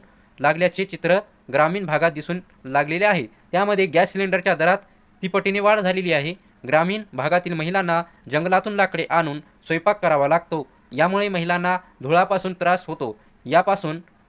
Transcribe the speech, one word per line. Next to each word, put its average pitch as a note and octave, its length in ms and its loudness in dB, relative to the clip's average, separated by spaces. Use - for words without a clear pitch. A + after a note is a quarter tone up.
लागल्याचे E3+ 460 0
चित्र F3 340 0
ग्रामीण E3 320 2
भागात D#3 260 0
दिसून D3+ 280 -8
लागलेले D3 400 0
आहे. F3+ 200 2
त्यामध्ये F#3+ 600 -2
गॅस E3 260 2
सिलेंडरच्या F#3 440 0
दरात E3+ 220 2
तिपटीने G3 380 -2
वाढ G#3 200 4
झालेली F#3 340 0
आहे. D3+ 200 -2
ग्रामीण E3+ 340 2
भागातील E3+ 400 0
महिलांना E3+ 500 0
जंगलातून F#3 420 0
लाकडे F#3 360 0
आणून D3+ 300 0
स्वयंपाक E3 600 -4
करावा D3+ 260 2
लागतो. D#3+ 400 -2
यामुळे F#3+ 380 0
महिलांना F3 480 -2
धुळापासून F3+ 520 0
त्रास F3+ 340 0
होतो. B2 320 -8
यापासून E3+ 540 0